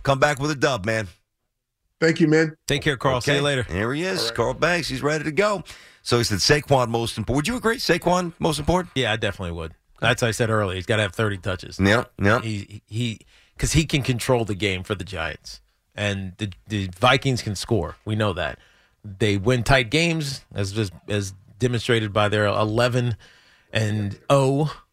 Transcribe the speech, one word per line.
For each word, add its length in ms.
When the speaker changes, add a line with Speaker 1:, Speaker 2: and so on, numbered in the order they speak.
Speaker 1:
Come 180
back 200
with 100
a 60
dub, 320
man. 200
Speaker 2:
Thank 200
you, 80
man. 300
Speaker 3:
Take 140
care, 160
Carl. 240
See 100
you 60
Speaker 1:
Okay. 80
Speaker 3:
later. 240
Speaker 1:
There 240
he 100
is. 180
Speaker 2:
All 40
right. 100
Speaker 1:
Carl 200
Banks. 320
He's 160
ready 200
to 80
go. 320
So 160
he 60
said 160
Saquon 500
most 280
important. 180
Would 120
you 100
agree? 200
Saquon 640
most 180
important? 380
Speaker 3:
Yeah, 180
I 40
definitely 340
would. 240
That's 240
what 60
I 20
said 180
earlier. 260
He's 120
gotta 160
have 100
thirty 240
touches. 420
Speaker 1:
Yeah, 260
yeah. 220
Speaker 3:
He, 460
he, 320
'cause 140
he 120
can 160
control 440
the 100
game 260
for 140
the 80
Giants. 580
And 440
the, 120
the 200
Vikings 440
can 120
score. 500
We 100
know 180
that. 240
They 320
win 240
tight 300
games, 520
as, 220
as, 120
as 260
demonstrated 540
by 160
their 180
eleven 680
and 460
oh 520